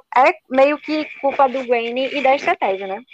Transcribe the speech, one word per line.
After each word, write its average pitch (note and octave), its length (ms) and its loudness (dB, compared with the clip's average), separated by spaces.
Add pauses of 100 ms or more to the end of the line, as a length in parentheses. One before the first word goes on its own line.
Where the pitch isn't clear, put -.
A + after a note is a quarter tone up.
(140)
é C#4 200 4 (160)
meio C#4 280 2
que D4+ 280 -6 (140)
culpa C#4 280 2
do B3+ 180 -6
Granny A#3+ 480 -2
e C#4+ 80 -4
da C4 140 4
estratégia, A3+ 500 -4
né? F#3+ 140 -8 (140)